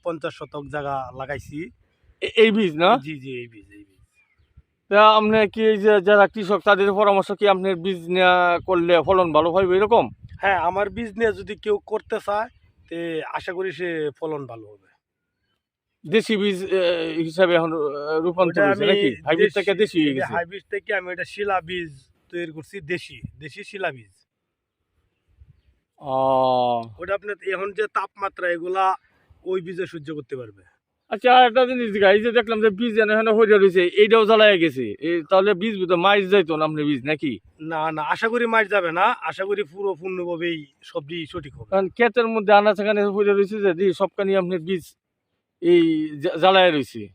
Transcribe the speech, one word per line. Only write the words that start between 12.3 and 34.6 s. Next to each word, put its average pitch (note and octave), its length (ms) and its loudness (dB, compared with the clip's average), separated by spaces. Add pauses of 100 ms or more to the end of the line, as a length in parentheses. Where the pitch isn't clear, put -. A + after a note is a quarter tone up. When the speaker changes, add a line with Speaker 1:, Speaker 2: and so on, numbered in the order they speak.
Speaker 1:
তে E3+ 100 -12 (360)
আশা D3+ 200 -10
করি F#3+ 180 -8
সে E3+ 180 -10 (300)
ফলন D#3 260 -8
ভালো A2+ 220 -18
হবে। G#2 220 -20 (1160)
Speaker 2:
দেশি G#3+ 320 0
বীজ, G3 260 -2
এ, F#3 180 -2 (360)
হিসাবে E3+ 380 0
এখন, E3 180 0
এ, E3 60 -6 (460)
রূপান্তর F3 360 0
Speaker 1:
ওটা G3+ 60 4
Speaker 2:
হয়েছে G3 160 0
Speaker 1:
আমি - 80 2
Speaker 2:
নাকি? G3+ 180 2 (160)
হাইব্রিড E3 260 2
Speaker 1:
দেশি, - 60 -6
Speaker 2:
থেকে G3 140 -2 (100)
দেশি G3 180 -2
হয়ে C#3+ 180 0
গেছে। - 160 -6
Speaker 1:
হাইব্রিড F3 380 -8
থেকে G#3 220 -8
আমি F#3 180 -6
একটা F3 220 -10
শিলা G3+ 280 -4
বীজ E3+ 300 -10 (380)
তৈরি F3 220 -10
করছি, D#3 300 -18
দেশি, E3+ 360 -10 (220)
দেশি D#3 240 -18
শিলা F#3+ 280 -8
বীজ। G#2+ 240 -20 (1900)
Speaker 2:
ও। C3+ 140 -6 (840)
Speaker 1:
ওটা F#3 160 -6
আপনার G3+ 200 -10 (200)
এখন G3 160 -8
যে G3 120 -6 (100)
তাপমাত্রা, G3 560 -8
এগুলা F3+ 360 -2 (580)
ওই F#3+ 180 -4
বীজে F3 240 -10
সহ্য D3+ 280 -16
করতে C#3+ 220 -12
পারবে। G#2 280 -18 (480)
Speaker 2:
আচ্ছা, A#3 240 0
আর B3+ 120 8
একটা A#3+ 180 2
জিনিস B3 280 -4
দেখা, G3+ 180 4
এই G#3+ 120 4
যে A#3 80 0
দেখলাম A3 300 0
যে A3 80 4
বীজ G#3 300 -4
এনে G#3+ 140 0
এখানে A3 180 0
হইয়া G#3+ 260 6
রয়েছে, F#3+ 260 4 (180)
এইটাও A3 240 6
জ্বালায় G#3+ 320 6
গেছে। C3+ 280 0 (140)